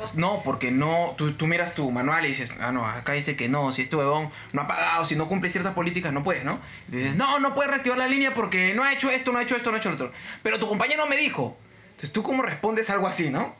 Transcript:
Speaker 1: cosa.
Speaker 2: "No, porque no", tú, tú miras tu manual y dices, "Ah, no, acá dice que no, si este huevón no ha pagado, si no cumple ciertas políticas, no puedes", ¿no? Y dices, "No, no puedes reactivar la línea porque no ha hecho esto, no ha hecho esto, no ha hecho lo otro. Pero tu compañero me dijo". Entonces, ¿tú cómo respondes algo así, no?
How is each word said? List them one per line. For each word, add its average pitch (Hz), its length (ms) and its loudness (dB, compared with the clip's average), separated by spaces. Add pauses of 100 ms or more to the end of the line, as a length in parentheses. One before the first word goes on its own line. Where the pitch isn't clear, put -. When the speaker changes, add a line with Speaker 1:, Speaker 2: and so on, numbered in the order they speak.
(120)
Speaker 1:
cosa. 156 80 -4
Speaker 2:
"No, 185 240 0
porque 127 280 -2
no", 165 460 2
tú, 151 160 0
tú 160 120 -2
miras 170 300 0
tu 139 160 0
manual 147 340 0
y 143 40 0
dices, 131 320 -4
"Ah, 120 100 -2
no, 120 160 0
acá 117 260 -2
dice 147 220 0
que 123 140 -2
no, 139 220 2
si 127 120 0
este 131 120 -4
huevón 147 360 2 (220)
no 143 100 0
ha 143 40 -6
pagado, 165 380 0
si 156 100 2
no 156 120 0
cumple 180 240 0
ciertas 185 220 -2
políticas, 170 380 -2
no 143 120 -2
puedes", 156 200 0
¿no? 170 160 -2 (320)
Y 123 60 -6
dices, 135 180 0
"No, 269 240 2
no 277 140 2
puedes 285 160 2
reactivar 254 300 0
la 254 80 2
línea 269 260 2
porque 185 400 2
no 240 100 2
ha 277 100 4
hecho 269 180 2
esto, 254 200 0
no 240 60 2
ha 240 60 0
hecho 240 120 0
esto, 240 140 -2
no 220 80 0
ha - 20 -2
hecho 214 100 -2
lo 156 60 -2
otro. 135 160 -6 (300)
Pero 220 180 0
tu 214 80 0
compañero 254 400 2
me 285 100 2
dijo". 135 380 0 (360)
Entonces, - 220 -8
¿tú 220 100 0
cómo 262 200 0
respondes 214 480 0
algo 190 160 2
así, 170 240 0
no? 160 280 -2